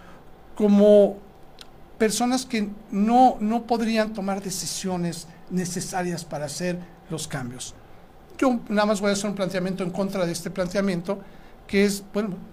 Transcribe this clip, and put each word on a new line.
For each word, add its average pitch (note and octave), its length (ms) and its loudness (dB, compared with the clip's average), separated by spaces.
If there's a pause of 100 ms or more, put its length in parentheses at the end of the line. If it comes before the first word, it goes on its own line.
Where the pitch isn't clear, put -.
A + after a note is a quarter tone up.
(540)
como G3+ 640 8 (800)
personas A#3+ 480 0
que G#3+ 220 -4 (220)
no, A#3 500 4
no A3 260 -2
podrían A3 460 0
tomar G3 300 -4
decisiones F3 840 -6 (220)
necesarias F3+ 720 -4
para D3 220 -8
hacer F3+ 320 -4 (320)
los D#3 180 -8
cambios. B2 460 -10 (640)
Yo B3 200 2 (100)
nada G#3 180 2
más G#3 140 0
voy G3+ 100 2
a - 20 2
hacer G3+ 180 -2
un F#3+ 60 -6
planteamiento F#3 480 -2
en F3 60 -4
contra F#3+ 360 -2
de E3+ 60 -2
este E3+ 180 -8
planteamiento, G3 720 -2 (460)
que G3+ 180 4
es, G3+ 180 0 (100)
bueno, G#3 180 -2 (220)